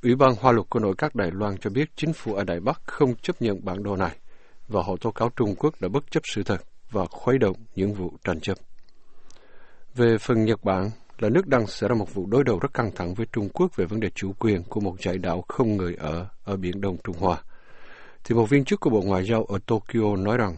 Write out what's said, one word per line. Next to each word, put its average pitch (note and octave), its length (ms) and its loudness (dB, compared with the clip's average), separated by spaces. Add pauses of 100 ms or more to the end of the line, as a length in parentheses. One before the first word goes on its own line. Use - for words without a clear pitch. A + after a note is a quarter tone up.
Ủy A#2+ 140 6
ban C3 240 6
Hoa B2 120 6
luật A2 180 4
của A#2+ 100 2
nội G2 180 2
các D3+ 160 -2
Đài G2 180 2
Loan G2 260 -2
cho G#2 120 -4
biết C3+ 260 0
chính D3+ 160 -2
phủ A2 220 -4
ở G2 100 0
Đài F2 160 -2
Bắc A#2+ 260 -2
không B2+ 300 2
chấp - 260 -4
nhận G2 220 0
bản F#2+ 180 -4
đồ G2+ 140 -2
này F2+ 200 0 (520)
và G2 140 2
họ F#2+ 180 -2
tố A2+ 100 0
cáo A2+ 260 0
Trung G#2 220 2
Quốc D#3 220 0
đã F#2 80 -2
bất A#2 220 -4
chấp D#3 140 0
sự - 180 -4
thật F#2+ 180 0 (300)
và G2 200 0
khuấy C3 280 2
động G2 180 4 (180)
những G2+ 200 0
vụ F#2 180 -6 (120)
tranh E2 160 0
chấp. G2 140 -2 (1400)
Về A#2 240 6
phần A2+ 260 4
Nhật A2 200 2
Bản, F#2+ 260 2 (280)
là G#2+ 100 2
nước D#3+ 180 4
đang B2 200 4
xảy - 220 -2
ra A#2+ 60 4
một G#2 200 -2
vụ F#2+ 120 -2
đối B2 180 4
đầu A2 140 4
rất - 160 -2
căng A2+ 200 0
thẳng F2+ 200 -4
với A2 180 -2
Trung G2+ 160 -2
Quốc F3 280 0
về F#2+ 80 2
vấn G#2 160 -2
đề G2 100 0
chủ G2 280 -6
quyền G2+ 240 2
của G#2 180 -4
một F#2+ 220 -2
dãy F#2 160 -2
đảo F2 300 -2
không A2 280 2
người F2 220 -2
ở, E2 280 -4 (180)
ở G2+ 120 -2
Biển F#2 240 -4
Đông F#2+ 240 -2
Trung F2 140 -6
Hoa, F2+ 200 2 (840)
thì A#2+ 100 2
một A#2 100 6
viên C3+ 200 4
chức - 160 0
của D3+ 100 2
Bộ G#2 120 4
Ngoại F#2 220 2
giao A2 200 2
ở G2 220 -2
Tokyo G#2+ 520 0
nói G#2 180 2
rằng G2 220 0